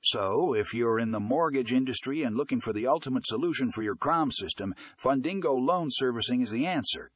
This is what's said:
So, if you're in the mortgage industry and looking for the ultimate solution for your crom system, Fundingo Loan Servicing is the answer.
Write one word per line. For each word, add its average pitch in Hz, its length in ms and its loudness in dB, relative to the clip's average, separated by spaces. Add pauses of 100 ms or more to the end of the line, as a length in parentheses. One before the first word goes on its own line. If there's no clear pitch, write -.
So, 117 520 2
if 104 200 0
you're 117 240 2
in 113 140 0
the 104 80 -2
mortgage 135 520 0
industry 131 520 0
and 110 120 0
looking 131 240 0
for 113 120 -4
the 110 160 0
ultimate 143 400 0
solution 139 420 0
for 110 140 -4
your 104 100 0
crom 160 380 0
system, 98 420 -4 (260)
Fundingo 139 560 0
Loan 160 320 2
Servicing 123 520 0
is 113 100 0
the 120 160 0
answer. - 500 -2